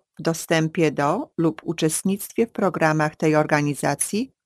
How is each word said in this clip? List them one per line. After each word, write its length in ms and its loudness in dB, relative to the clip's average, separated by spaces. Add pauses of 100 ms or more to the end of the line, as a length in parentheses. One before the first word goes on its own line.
(200)
w 20 -16
dostępie 680 0
do 460 -2
lub 260 0
uczestnictwie 840 -2
w 40 -20
programach 640 0
tej 200 2
organizacji, 1000 0 (100)